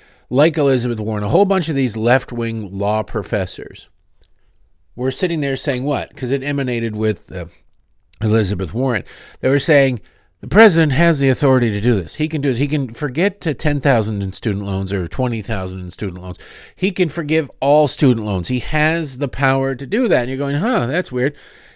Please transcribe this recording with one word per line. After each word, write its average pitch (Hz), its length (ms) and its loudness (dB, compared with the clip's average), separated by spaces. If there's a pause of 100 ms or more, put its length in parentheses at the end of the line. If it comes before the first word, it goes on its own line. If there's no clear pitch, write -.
(300)
like 151 280 4
Elizabeth 123 420 2
Warren, 107 240 -4
a 101 60 -2
whole 180 160 4
bunch 185 220 0
of 151 80 -4
these 127 220 0
left-wing 113 800 -2
law 104 240 0
professors - 880 -6 (1040)
were 127 160 -2
sitting 165 300 -2
there 139 140 -2
saying 127 280 -2
what? 131 320 -4
'Cause 123 160 -4
it 135 120 -2
emanated 123 520 -2
with, 107 360 -2
uh, 90 140 -8 (760)
Elizabeth 101 500 0
Warren. 120 320 -2 (360)
They 127 100 0
were 139 80 4
saying, 139 420 4 (420)
"The - 60 -14
president 170 440 6
has 156 280 4
the 139 100 4
authority 127 420 4
to 104 100 -2
do 117 140 4
this. 87 200 -4
He 151 120 -2
can 156 120 -4
do 139 100 0
this. 120 100 -2
He 143 80 0
can 139 260 -4
forget 151 480 -2
to 151 140 -2
ten 147 260 0
thousand 110 400 2
in 95 100 -4
student 101 320 -4
loans 95 300 -4
or 92 140 -2
twenty 120 340 -2
thousand 95 380 -4
in 90 100 -10
student 92 320 -8
loans. 92 160 -10 (380)
He 190 160 0
can 175 180 0
forgive 156 400 -2 (100)
all 147 280 4
student 120 380 2
loans. 95 240 -2
He 127 100 0
has 156 580 -2
the 139 100 -4
power 135 460 0
to 131 140 -10
do 233 200 0
that." 151 140 4
And 123 80 -4
you're 131 80 -6
going, 143 200 -2
"Huh, 196 280 0
that's 160 260 -4
weird." 127 220 0 (420)